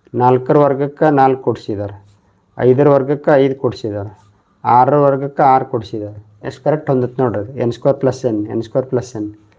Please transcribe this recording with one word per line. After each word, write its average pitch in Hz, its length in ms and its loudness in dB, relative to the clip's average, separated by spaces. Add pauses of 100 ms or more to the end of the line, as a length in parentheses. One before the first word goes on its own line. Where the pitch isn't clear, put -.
(160)
ನಾಲ್ಕರ 127 420 2
ವರ್ಗಕ್ಕೆ 143 540 0
ನಾಲ್ಕು 135 320 2
ಕೂಡಿಸಿದ್ದಾರೆ, 104 640 -6 (540)
ಐದರ 131 300 4
ವರ್ಗಕ್ಕೆ 143 420 0
ಐದು 135 240 2
ಕೂಡಿಸಿದ್ದಾರೆ, 101 760 -8 (320)
ಆರರ 127 320 4
ವರ್ಗಕ್ಕೆ 139 480 0
ಆರು 131 220 4
ಕೂಡಿಸಿದ್ದಾರೆ. 104 640 -10 (140)
ಎಷ್ಟು 127 200 -14
ಕರೆಕ್ಟ್ 147 260 -4
ಹೊಂದುತ್ತೆ 127 340 -2
ನೋಡ್ರಿ, 117 380 -4
ಎನ್ 120 100 -2
ಸ್ಕ್ವೇರ್ 139 260 -2
ಪ್ಲಸ್ 131 280 -4
ಎನ್, 107 220 -2
ಎನ್ 113 140 -6
ಸ್ಕ್ವೇರ್ 123 240 -4
ಪ್ಲಸ್ 120 300 -6
ಎನ್. 104 180 -8 (240)